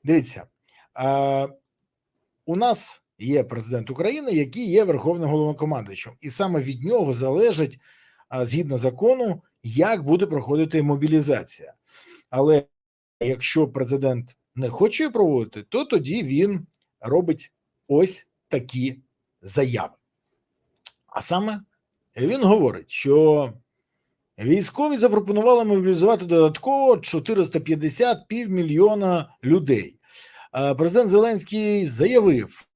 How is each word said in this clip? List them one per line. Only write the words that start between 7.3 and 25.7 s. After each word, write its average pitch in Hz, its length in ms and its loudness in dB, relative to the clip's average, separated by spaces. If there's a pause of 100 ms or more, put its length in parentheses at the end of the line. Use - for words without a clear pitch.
а, 127 160 -4
згідно 139 340 -4
закону, 196 640 0 (200)
як 156 420 0
буде 175 220 2
проходити 156 560 -2
мобілізація. 147 920 0 (560)
Але 143 340 4 (560)
якщо 131 480 0
президент 131 680 -4 (180)
не 127 140 -4
хоче 202 340 0
її 285 100 -4
проводити, 135 500 0
то 269 220 -4
тоді 185 380 -2
він 165 440 -2 (340)
робить 156 520 -2 (360)
ось 185 380 0 (220)
такі 127 500 -6 (440)
заяви. 113 520 -4 (1120)
А - 160 -10
саме 202 380 -4 (560)
він 214 280 -2
говорить, 139 460 2
що 147 640 4 (840)
військові 196 580 0
запропонували 220 680 2
мобілізувати 190 600 2